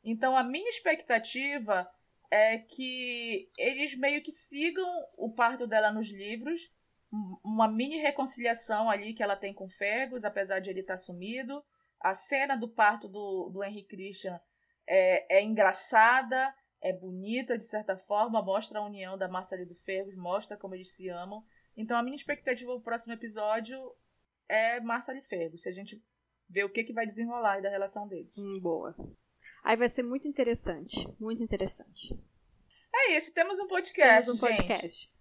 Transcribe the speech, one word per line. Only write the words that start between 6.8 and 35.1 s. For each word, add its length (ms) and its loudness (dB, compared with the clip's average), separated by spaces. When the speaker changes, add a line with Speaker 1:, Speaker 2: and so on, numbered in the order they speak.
Speaker 1:
um, 300 -8
uma 260 4
mini 300 -2
reconciliação 920 0
ali 240 -2
que 80 -4
ela 140 2
tem 180 -8
com 140 -12
Fergus, 560 -2
apesar 360 0
de 100 -8
ele 120 -6
tá 160 -6
sumido. 640 -8
A 140 2
cena 420 0
do 120 -4
parto 400 4
do, 420 -6
do 140 -8
Henry 180 -8
Christian 560 -10
é, 520 6
é 40 6
engraçada, 1120 4
é 100 -2
bonita 640 -4
de 80 -8
certa 320 -4
forma, 460 2
mostra 360 -2
a 60 -4
união 340 -10
da 100 -2
Marcely 340 -6
e 40 -10
do 80 -18
Fergus, 400 -6
mostra 420 -4
como 180 -10
eles 160 -14
se 180 -12
amam. 340 -10
Então 220 -4
a 60 2
minha 140 -4
expectativa 560 -4
pro 100 -6
próximo 320 -6
episódio 640 -2
é 340 2
Marcely 400 -4
e 20 -20
Fergus, 400 -6
se 80 -6
a 20 -10
gente 300 -14
vê 140 0
o 80 0
que, 140 -4
que 80 -10
vai 140 -2
desenrolar 480 0
aí 80 -2
da 80 0
relação 360 -4
deles. 300 -12
Speaker 2:
Hum, 240 -8
boa. 340 -2
Aí 120 4
vai 120 2
ser 160 -2
muito 240 -4
interessante, 800 -2
muito 240 -4
interessante. 720 -6
Speaker 1:
É 220 4
isso, 180 -2
temos 240 2
um 80 -4
podcast, 600 8
Speaker 2:
Temos 160 0
um 60 4
Speaker 1:
gente. 140 4
Speaker 2:
podcast. 580 -4